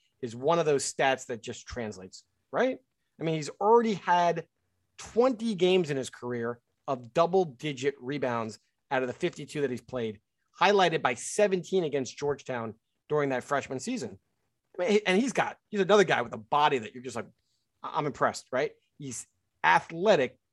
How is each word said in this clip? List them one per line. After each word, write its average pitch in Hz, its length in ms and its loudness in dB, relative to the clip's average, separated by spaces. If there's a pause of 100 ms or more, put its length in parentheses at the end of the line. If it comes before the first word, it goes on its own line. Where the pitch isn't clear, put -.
(220)
is 117 140 -10
one 156 240 2
of 156 60 0
those 143 180 2
stats 135 420 0
that 117 160 -10
just - 240 -12
translates, 104 560 -12 (300)
right? 254 260 0 (420)
I 147 40 -6
mean, 160 100 -2
he's 151 160 -6 (100)
already 220 340 6
had 175 500 2 (520)
twenty 226 600 0
games 180 340 4
in 143 60 -2
his 127 120 -4
career 120 520 -6 (260)
of 123 280 -6
double-digit 151 840 0
rebounds 123 600 -4 (320)
out 131 100 2
of 123 60 -2
the 120 60 -8
fifty-two 151 480 -6
that 127 100 -2
he's 113 80 -6
played, 113 400 -8 (400)
highlighted 180 420 4
by 127 120 0
seventeen 190 680 0
against 135 340 -4
Georgetown 127 580 -6 (340)
during 147 220 0
that 123 120 -2
freshman 131 380 -4
season. 143 400 -8 (580)
I 180 100 -2
mean, 208 160 4
and 185 160 4
he's 254 120 0
got, - 240 -2 (120)
he's 196 120 -4
another 190 240 6
guy 127 180 2
with 120 100 -8
a 117 60 -10
body 147 400 2
that 107 160 -8
you're 123 80 -14
just 120 140 -12
like, 107 100 -6 (560)
"I-, 135 120 -10
I'm 151 120 -2
impressed," 127 460 -2
right? 139 180 -2 (280)
He's 135 280 -12 (380)
athletic 165 760 2 (140)